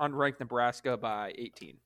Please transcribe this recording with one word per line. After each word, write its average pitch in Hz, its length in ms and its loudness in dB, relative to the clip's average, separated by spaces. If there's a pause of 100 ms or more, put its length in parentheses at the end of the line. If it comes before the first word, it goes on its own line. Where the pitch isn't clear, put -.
unranked 143 380 2
Nebraska 120 580 2
by 104 400 -2
eighteen. 90 480 -10